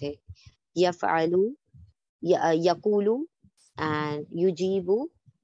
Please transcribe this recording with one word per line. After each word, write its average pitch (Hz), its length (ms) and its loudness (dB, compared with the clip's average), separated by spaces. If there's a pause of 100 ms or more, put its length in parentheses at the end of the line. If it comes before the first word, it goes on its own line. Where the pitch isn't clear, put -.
थे, 143 100 -6 (680)
यफ़अलु, 175 680 2 (800)
य-, 165 280 2 (160)
यकूलु 208 480 2 (600)
and 151 560 -4
युजीबु 185 640 0 (440)